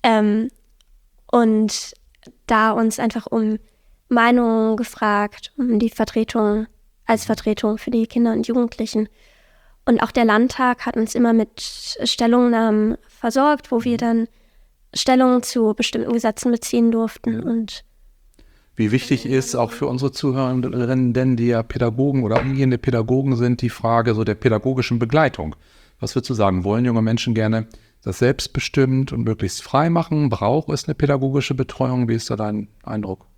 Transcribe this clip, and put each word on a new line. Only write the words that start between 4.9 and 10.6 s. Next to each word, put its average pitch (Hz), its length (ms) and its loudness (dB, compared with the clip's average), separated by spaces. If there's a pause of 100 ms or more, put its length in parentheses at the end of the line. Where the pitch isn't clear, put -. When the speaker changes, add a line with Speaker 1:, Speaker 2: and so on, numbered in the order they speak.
Speaker 1:
um 247 200 0
die 226 120 2
Vertretung, 220 760 -2 (380)
als 226 200 0
Vertretung 220 520 -2
für - 140 -8
die 226 160 0
Kinder 233 260 0
und 226 140 -2
Jugendlichen. 226 600 -2 (800)
Und 233 160 4
auch - 100 -2
der 240 140 2
Landtag 247 600 2